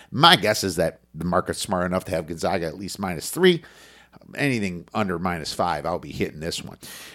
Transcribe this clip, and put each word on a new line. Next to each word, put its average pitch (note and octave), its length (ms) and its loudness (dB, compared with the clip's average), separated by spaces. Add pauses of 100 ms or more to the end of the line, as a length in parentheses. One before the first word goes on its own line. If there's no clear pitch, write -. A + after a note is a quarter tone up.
(100)
My E3+ 240 6
guess G#2+ 300 2
is F#2 100 0
that D#2+ 260 0 (140)
the D#2+ 100 -8
market's F2 360 0
smart F2+ 260 0
enough F2+ 200 -2
to F#2 60 -4
have E2 140 -2
Gonzaga E2+ 400 -2
at D2+ 100 -6
least F#2 220 -10
minus F2+ 320 -6
three. F3 320 6 (720)
Anything G2+ 580 -2
under F#2+ 280 0
minus F2 320 -2
five, D#2+ 340 0
I'll E2+ 140 0
be D#2 120 -12
hitting D#2 280 -4
this E2 240 -4
one. - 140 -16 (360)